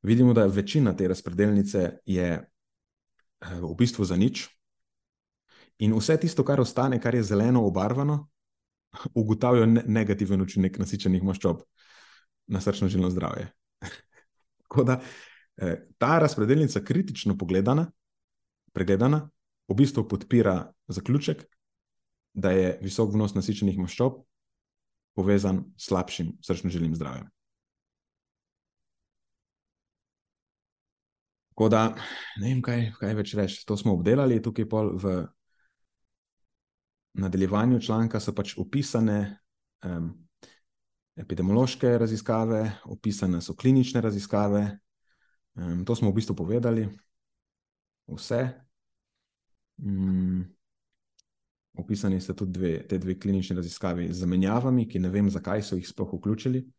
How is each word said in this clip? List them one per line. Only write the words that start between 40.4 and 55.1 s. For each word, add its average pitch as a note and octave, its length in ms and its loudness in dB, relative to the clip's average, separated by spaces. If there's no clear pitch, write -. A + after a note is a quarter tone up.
epidemiološke A2+ 800 0
raziskave, A2 840 -2
opisane F#2+ 500 -2
so F#2+ 140 -10
klinične B2+ 480 2
raziskave, G#2 640 0
em, F2 300 -6
to A#2 100 0
smo G2+ 160 2
v G#2 80 0
bistvu G#2 160 -4
povedali. A2+ 540 -2
Vse. A#2 300 -4
Mm, F#2 640 -2
opisani G2 420 -2
sta F#2 120 -8
tudi F#2 180 -6
dve, F2+ 220 -2
te F#2+ 100 -2
dve F#2 220 -4
klinični F#2+ 360 -2
raziskavi F2 560 -6
z F2+ 80 -8
zamenjavami, G#2+ 680 0
ki - 120 -6
ne F2+ 100 -2
vem, G2+ 200 2